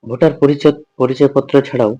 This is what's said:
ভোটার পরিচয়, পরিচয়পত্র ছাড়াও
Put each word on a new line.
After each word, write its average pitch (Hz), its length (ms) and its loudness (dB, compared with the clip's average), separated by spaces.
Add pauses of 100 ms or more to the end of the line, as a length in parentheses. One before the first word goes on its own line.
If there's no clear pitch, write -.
ভোটার 123 280 0
পরিচয়, 147 420 2 (220)
পরিচয়পত্র 135 640 0
ছাড়াও 120 380 -2